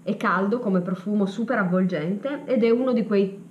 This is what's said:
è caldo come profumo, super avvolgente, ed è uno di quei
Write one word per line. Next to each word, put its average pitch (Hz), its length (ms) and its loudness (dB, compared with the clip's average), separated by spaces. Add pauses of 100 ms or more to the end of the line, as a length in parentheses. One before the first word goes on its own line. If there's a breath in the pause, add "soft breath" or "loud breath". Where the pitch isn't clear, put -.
è 208 120 -2
caldo 202 420 0
come 190 220 2
profumo, 190 460 -2
super 226 320 -2
avvolgente, 185 840 -2
ed 247 180 2
è 226 80 4
uno 254 220 2
di 226 120 0
quei 196 460 0